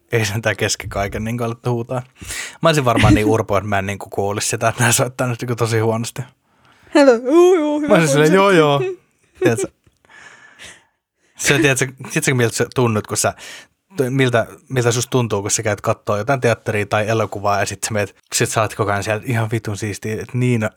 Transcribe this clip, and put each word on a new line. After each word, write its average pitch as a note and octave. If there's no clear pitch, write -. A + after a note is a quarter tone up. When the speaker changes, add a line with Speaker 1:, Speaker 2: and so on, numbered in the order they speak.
Speaker 1:
ei A2
sentään G#2+
kesken G#2+
kaiken G2+
niinku A#2
alettu A#2+
huutaa. A#2+
Mä E3
olisin D3
varmaan A2+
niin G#2+
urpo, A2
että G#2
mä G2+
en F#2+
niinku G2
kuulisi G2+
sitä, A#2
että A#2
nää A#2+
soittaa B2+
nyt A#2+
niinku B2
tosi A2+
huonosti. A2+
Speaker 2:
Hello, C#4
juu, E4
juu, D4+
hyvä D4
Speaker 1:
Mä G#3+
olisin D#3
silleen, D3+
Speaker 2:
konsertti. F#3+
Speaker 1:
joo, G3
joo. F#4
Tiedätkö, F4
se, C#3+
tiedätkö, C3+
tiedätkö, D3+
miltä A#2+
sä A#2+
tunnut, A2+
kun G#2
sä, G2+
miltä, B2+
miltä B2
susta A#2
tuntuu, A2
kun G#2
sä A2+
käyt G#2
kattoo G#2+
jotain B2+
teatteria G#2+
tai G#2+
elokuvaa G2+
ja G2+
sit -
sä A2+
meet, G2+
sit A#2+
sä A2+
oot G#2+
koko G2+
ajan G2+
sieltä G#2+
ihan A2+
vitun A2
siistiä, A2
että -
niin, B2